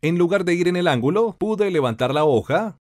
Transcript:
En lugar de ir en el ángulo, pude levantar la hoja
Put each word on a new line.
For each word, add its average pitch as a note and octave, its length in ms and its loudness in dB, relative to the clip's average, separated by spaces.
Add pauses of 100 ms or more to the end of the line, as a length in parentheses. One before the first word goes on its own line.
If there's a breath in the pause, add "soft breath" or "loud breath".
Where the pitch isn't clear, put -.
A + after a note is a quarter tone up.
En E3 160 0
lugar F3 280 0
de F3+ 80 0
ir F3 160 2
en F3+ 80 -2
el F3+ 100 0
ángulo, D#3+ 500 0
pude G#3 340 -2
levantar B2+ 420 -2
la D3+ 100 0
hoja D#3 600 0